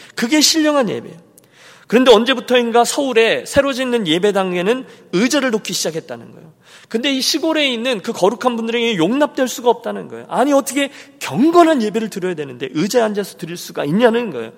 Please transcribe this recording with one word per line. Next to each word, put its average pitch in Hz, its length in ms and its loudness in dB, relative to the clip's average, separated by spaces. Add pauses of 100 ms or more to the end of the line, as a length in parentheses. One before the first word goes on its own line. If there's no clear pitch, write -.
(160)
그게 254 240 0
신령한 294 480 2
예배예요. 120 300 -8 (680)
그런데 247 240 4
언제부터인가 240 760 4
서울에 226 600 0
새로 277 300 0
짓는 240 320 -2
예배당에는 190 800 0 (260)
의자를 254 380 0
놓기 208 240 -4
시작했다는 127 580 -8
거예요. 160 200 -20 (360)
근데 254 240 -2
이 262 100 -2
시골에 311 460 0
있는 240 320 -4
그 233 120 -6
거룩한 233 440 0
분들에게 226 400 -2
용납될 254 520 0
수가 240 220 0
없다는 202 380 -4
거예요. 117 200 -16
아니, 247 240 0
어떻게 277 380 0 (300)
경건한 320 600 4
예배를 214 280 -4
드려야 180 240 -6
되는데 135 380 -8
의자에 208 300 0
앉아서 208 360 -4
드릴 170 180 -10
수가 156 280 -8
있냐는 220 460 2
거예요. 117 280 -10